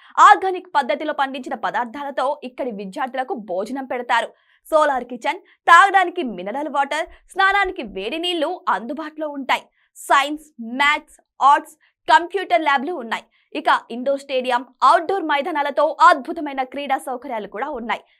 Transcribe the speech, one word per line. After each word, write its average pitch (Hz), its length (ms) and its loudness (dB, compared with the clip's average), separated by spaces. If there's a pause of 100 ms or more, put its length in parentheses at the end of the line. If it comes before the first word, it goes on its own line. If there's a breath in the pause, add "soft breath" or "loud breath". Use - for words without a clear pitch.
(200 soft breath)
ఆర్గానిక్ 370 560 6
పద్ధతిలో 294 380 -2
పండించిన 277 420 -6
పదార్థాలతో 247 720 -4 (180)
ఇక్కడి 254 280 -8
విద్యార్థులకు 247 640 -6
భోజనం 226 520 -8
పెడతారు. 247 440 -4 (420 soft breath)
సోలార్ 294 320 2
కిచెన్, 285 360 -8
తాగడానికి 359 840 4
మినరల్ 226 460 -8
వాటర్, 285 380 -4 (240 soft breath)
స్నానానికి 381 520 0 (120)
వేడి 214 300 -6
నీళ్లు 349 440 -4
అందుబాటులో 302 600 -6
ఉంటాయి. 277 320 -4 (340)
సైన్స్, 294 500 0 (160)
మ్యాథ్స్, 285 580 -2 (220)
ఆర్ట్స్, 285 340 4 (360)
కంప్యూటర్ 349 500 2
ల్యాబ్లు 285 320 0
ఉన్నాయి. 226 300 -8 (320)
ఇక 294 100 -6 (260)
ఇండోర్ 262 280 -4
స్టేడియం, 254 460 -2 (180)
అవుట్‌డోర్ 339 400 4
మైదానాలతో 294 720 0 (120)
అద్భుతమైన 294 540 -2
క్రీడా 269 340 -6
సౌకర్యాలు 247 500 -8
కూడా 214 220 -10
ఉన్నాయి. 233 320 -6 (180)